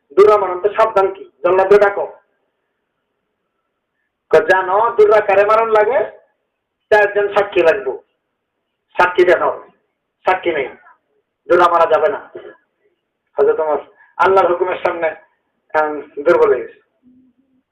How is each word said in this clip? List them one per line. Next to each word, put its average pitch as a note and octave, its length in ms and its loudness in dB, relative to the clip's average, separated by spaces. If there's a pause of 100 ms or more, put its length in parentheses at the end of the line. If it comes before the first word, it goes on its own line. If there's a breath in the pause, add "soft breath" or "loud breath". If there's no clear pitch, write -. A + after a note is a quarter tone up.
(140)
"দুর্রা G#3 240 6
মারণ F3+ 240 -6
তো G3+ 80 -2
সাবধান G3 440 0
কি? - 100 -18
জল্লাদকে F#3 540 2
ডাকো।" G3 280 2 (2250)
কয়, D#3 120 4
"জানো F#3+ 560 0
দুর্রা G#3+ 220 4
কারে G3+ 260 0
মারণ A3 240 0
লাগে? G#3+ 420 0 (800)
চারজন G3+ 420 0
সাক্ষী G3 260 -2
লাগবো, C#3 440 -2 (920)
সাক্ষী - 260 0
দেখাও।" D3+ 400 0 (600)
সাক্ষী - 260 -2
নেই, C3 160 -6 (800)
দুর্রা F3 240 2
মারা E3 140 2
যাবে D#3 260 0
না। - 180 -12 (1080)
হযরত D3 220 0
ওমর D3+ 180 -4 (400 soft breath)
আল্লাহর F3+ 340 2
হুকুমের F3 260 -4 (100)
সামনে, E3+ 280 -6 (640)
আম, D3+ 200 -6
দুর্বল D3 520 0
হয়ে A#2+ 80 -2
গেছে। - 180 -18 (920)